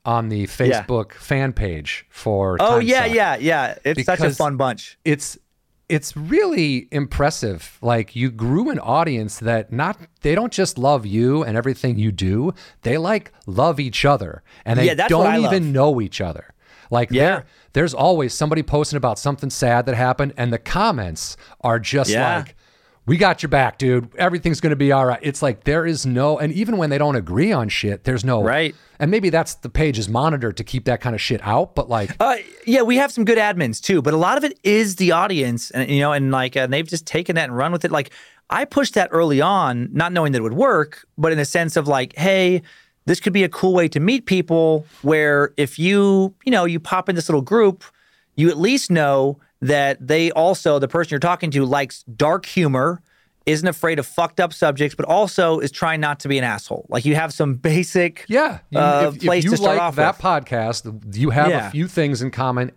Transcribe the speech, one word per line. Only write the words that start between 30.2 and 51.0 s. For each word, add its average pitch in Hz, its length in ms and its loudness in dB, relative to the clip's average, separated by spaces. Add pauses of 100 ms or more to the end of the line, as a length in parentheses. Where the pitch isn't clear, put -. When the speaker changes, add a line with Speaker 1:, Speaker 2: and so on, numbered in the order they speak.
Speaker 1:
to 110 60 -6
keep 117 220 -6
that 120 160 0
kind 120 140 -4
of 107 60 -6
shit 113 220 -2
out, 127 300 0
but, - 160 -4
like 110 300 -2
Speaker 2:
Uh, 247 160 2 (300)
yeah, 247 180 4
we 240 140 2
have 277 140 2
some 226 140 -2
good 226 120 4
admins 180 440 0
too, 180 200 2
but 147 120 2
a 156 40 2
lot 185 200 2
of 277 60 0
it 285 200 -4
is 208 340 2
the 180 160 2
audience, 151 580 -2
and, 127 180 -4
you 143 120 2
know, 147 100 2
and, 139 200 0
like, 131 240 -2
and 131 180 0
they've 160 140 -2
just 160 200 -8
taken 175 300 -2
that 160 80 0
and 123 120 -8
run 147 140 0
with 175 140 -2
it. 170 60 -6
Like, 147 200 -2 (380)
I 254 160 -2
pushed 277 300 -2
that 185 160 2
early 156 300 2
on, 151 500 0
not 170 220 -2
knowing 160 200 0
that 123 60 0
it 110 40 -2
would 113 100 -4
work, 175 520 0 (120)
but 160 140 2
in 156 80 0
a 143 60 0
sense 165 300 -2
of, 147 120 0
like, 135 300 -2
"Hey, 185 440 2 (440)
this 170 140 2
could 190 140 -2
be 190 100 4
a 175 60 0
cool 190 240 0
way 175 140 4
to 151 140 -4
meet 233 240 0
people 165 600 2 (160)
where 147 560 2
if 143 220 -2
you, 196 540 2 (100)
you 262 80 0
know, 185 140 2
you 170 140 -2
pop 185 300 -4
in 185 60 -2
this 165 140 -4
little 151 120 2
group, 196 420 2 (520)
you 156 140 4
at 151 80 0
least 226 340 0
know 139 460 2 (240)
that 139 440 0
they 165 260 2
also, 160 480 2
the 131 80 0
person 165 240 -2